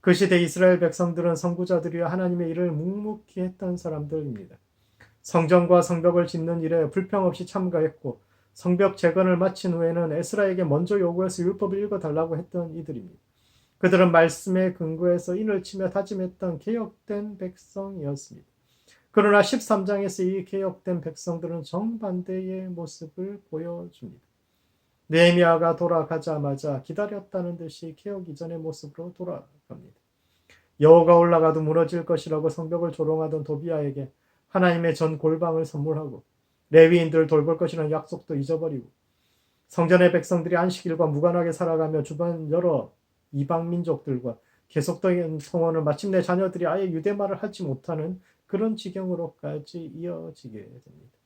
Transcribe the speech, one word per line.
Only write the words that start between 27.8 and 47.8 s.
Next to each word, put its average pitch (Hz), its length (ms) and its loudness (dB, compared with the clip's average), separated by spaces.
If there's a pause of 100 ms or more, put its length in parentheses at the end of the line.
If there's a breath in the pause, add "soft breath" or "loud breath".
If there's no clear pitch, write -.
개혁 190 320 -12
이전의 165 300 -12
모습으로 160 560 -12
돌아갑니다. - 840 -16 (840 soft breath)
여호가 165 360 10
올라가도 160 460 4
무너질 165 420 0
것이라고 156 460 -2
성벽을 165 420 -4
조롱하던 160 520 -2
도비아에게 147 680 -6 (380)
하나님의 170 460 2
전 160 240 -2
골방을 160 460 0
선물하고 151 580 -6 (480)
레위인들을 160 560 8
돌볼 156 300 2
것이라는 160 340 -4
약속도 156 440 -6
잊어버리고 147 520 -4 (840)
성전의 175 440 4
백성들이 170 440 0
안식일과 175 500 0
무관하게 165 460 2
살아가며 160 500 0
주변 160 480 -6
여러 165 420 0 (400)
이방 165 380 -4
민족들과 139 640 -4 (320)
계속된 165 720 -2
성원을 160 440 -2
마침내 180 380 0
자녀들이 180 460 -2
아예 185 240 -2
유대말을 196 460 -2
하지 208 260 -10
못하는 160 580 -6 (260 soft breath)